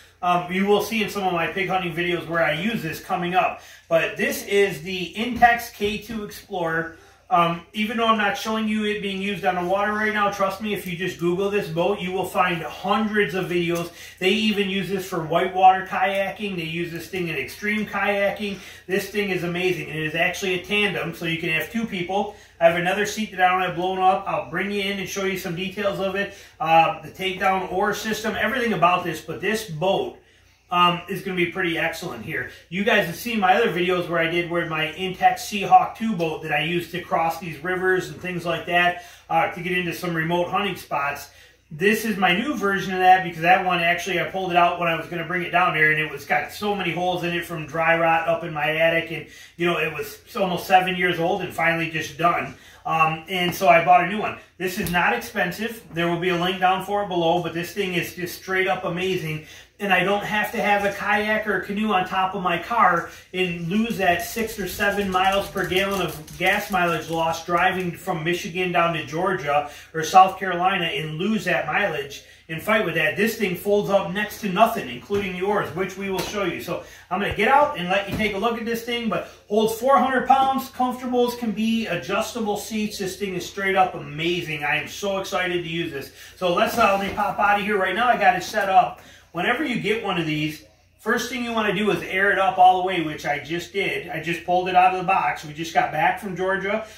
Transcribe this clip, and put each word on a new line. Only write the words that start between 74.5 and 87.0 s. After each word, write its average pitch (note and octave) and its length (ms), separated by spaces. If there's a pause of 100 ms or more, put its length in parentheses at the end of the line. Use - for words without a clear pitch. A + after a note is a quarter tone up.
including F#3+ 460
the F3+ 80
oars, F#3+ 340
which F#3 220
we G3 120
will F#3 100
show G3+ 260
you. E3 160
So - 220 (280)
I'm - 80
gonna F#3+ 160
get G#3 140
out C#4+ 280
and F3 120
let G3 200
you - 60
take G#3 200
a - 20
look A3+ 200
at A3 80
this A3+ 180
thing, A#3 260
but - 200 (200)
holds G#3+ 280
four C4 200
hundred C4 280
pounds, C4+ 440
comfortable B3 580
as A#3+ 80
can A3 160
be, A3 360
adjustable G3+ 680
seats. G#3 440
This F#3 180
thing F#3+ 180
is F3 100
straight F#3+ 300
up F#3 200
amazing. D3+ 680
I D#3 140
am - 100
so G3 300
excited F3+ 460
to D#3+ 60
use E3 220
this. C3+ 220 (240)
So F3+ 160
let's, G#3+ 240
uh, G3+ 200
let G3 120